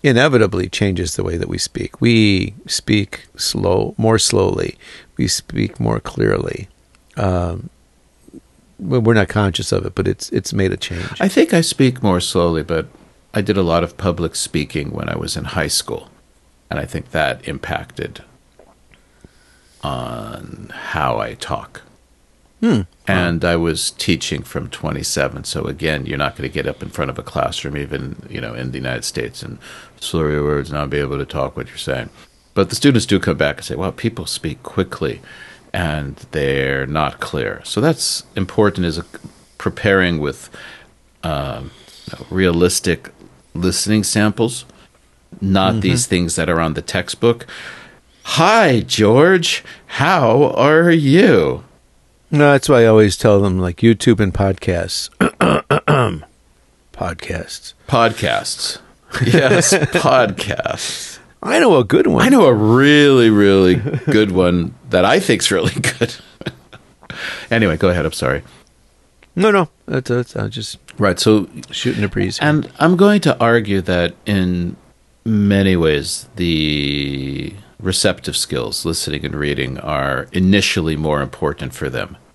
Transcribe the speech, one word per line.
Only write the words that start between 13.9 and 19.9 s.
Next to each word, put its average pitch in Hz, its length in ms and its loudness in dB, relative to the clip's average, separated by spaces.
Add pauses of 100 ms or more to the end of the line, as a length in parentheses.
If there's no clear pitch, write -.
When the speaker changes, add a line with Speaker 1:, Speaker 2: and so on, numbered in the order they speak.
Speaker 2:
public 85 400 -4
speaking 76 560 -6
when - 160 -6
I 50 80 -4
was - 200 -8
in - 80 -8
high 76 240 -4
school, - 400 -4 (600)
and 73 80 -4
I 73 60 -6
think - 260 -10
that 67 380 -2
impacted - 760 -10 (1600)
on 60 920 -12